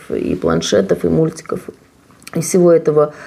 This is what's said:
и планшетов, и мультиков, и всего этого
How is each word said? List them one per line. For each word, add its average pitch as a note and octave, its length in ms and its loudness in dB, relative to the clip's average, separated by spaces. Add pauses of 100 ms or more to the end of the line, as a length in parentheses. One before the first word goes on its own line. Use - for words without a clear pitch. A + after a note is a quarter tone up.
(100)
и - 240 -4
планшетов, - 720 -2
и F2 40 0
мультиков, - 520 -2 (760)
и E3 60 -2
всего F3 320 4
этого D3+ 400 2 (140)